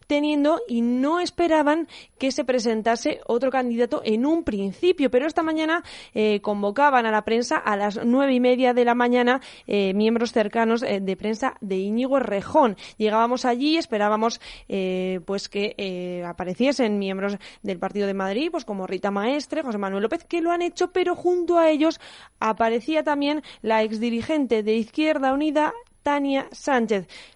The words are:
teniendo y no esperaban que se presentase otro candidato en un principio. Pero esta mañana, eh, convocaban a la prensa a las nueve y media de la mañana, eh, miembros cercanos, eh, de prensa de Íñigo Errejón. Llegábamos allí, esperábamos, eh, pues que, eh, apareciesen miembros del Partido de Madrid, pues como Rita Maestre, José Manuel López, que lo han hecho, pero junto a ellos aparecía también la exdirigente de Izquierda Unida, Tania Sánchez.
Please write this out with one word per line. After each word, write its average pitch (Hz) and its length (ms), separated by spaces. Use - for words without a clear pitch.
teniendo 294 600
y 233 160
no 262 380
esperaban 320 680
que 262 140
se 285 120
presentase 233 840
otro 240 240
candidato 247 540
en 226 220
un 330 160
principio. 247 680
Pero 254 160
esta 330 160
mañana, 320 420
eh, 214 260
convocaban 208 680
a 220 60
la 214 120
prensa 233 320
a 208 200
las 202 280
nueve 269 300
y 247 60
media 247 340
de 240 100
la 240 120
mañana, 247 440
eh, 196 280
miembros 226 380
cercanos, 226 500
eh, 202 180
de 190 160
prensa 220 440
de 196 160
Íñigo 226 400
Errejón. 220 600
Llegábamos 226 460
allí, 262 320
esperábamos, 220 640
eh, 185 580
pues 196 220
que, 208 300
eh, 180 480
apareciesen 208 720
miembros 196 380
del 190 160
Partido 196 300
de 196 60
Madrid, 196 360
pues 320 140
como 196 240
Rita 196 240
Maestre, 269 500
José 226 160
Manuel 196 240
López, 320 220
que 339 160
lo 330 100
han 349 120
hecho, 359 300
pero 359 220
junto 349 440
a 320 120
ellos 311 300
aparecía 226 640
también 294 380
la 220 200
exdirigente 226 800
de 214 120
Izquierda 269 580
Unida, 302 400
Tania 277 480
Sánchez. 226 560